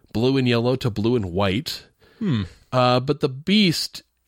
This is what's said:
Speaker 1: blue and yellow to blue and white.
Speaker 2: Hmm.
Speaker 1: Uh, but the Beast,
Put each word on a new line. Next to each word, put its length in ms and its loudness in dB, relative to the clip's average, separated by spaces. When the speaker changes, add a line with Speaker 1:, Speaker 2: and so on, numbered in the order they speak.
Speaker 1:
blue 240 2
and 100 2
yellow 300 2
to 140 -4
blue 260 0
and 160 -4
white. 520 -2
Speaker 2:
Hmm. 240 -2
Speaker 1:
Uh, 280 2
but 200 -4
the 100 0
Beast, 720 0